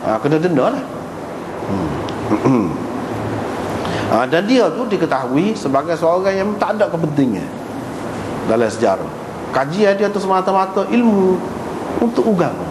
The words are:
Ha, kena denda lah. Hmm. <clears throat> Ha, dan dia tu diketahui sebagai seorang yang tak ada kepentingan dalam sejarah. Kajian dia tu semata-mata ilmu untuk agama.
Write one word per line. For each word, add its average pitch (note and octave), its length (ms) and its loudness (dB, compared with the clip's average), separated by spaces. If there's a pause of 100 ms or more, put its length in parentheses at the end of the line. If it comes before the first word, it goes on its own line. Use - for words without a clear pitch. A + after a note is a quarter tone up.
Ha, A2 160 2
kena D3 160 2
denda D#3+ 300 2 (100)
lah. - 80 -6 (1600)
Hmm. A#2 300 4
<clears throat> - 60 -6 (1300)
Ha, A#2+ 160 4
dan E3 160 2
dia A3+ 240 4
tu A3+ 160 -2
diketahui D#3 720 0
sebagai C#3+ 400 0
seorang F#3 400 2
yang G3 240 0
tak G#3 160 0
ada G#3 80 4
kepentingan D3 640 0 (960)
dalam A2+ 240 2
sejarah. F#2+ 400 0 (480)
Kajian G3 400 2
dia G#3 160 2
tu G3+ 80 0
semata-mata F#3+ 720 2
ilmu G3 480 4 (600)
untuk A#3 240 2 (100)
agama. D#3+ 360 0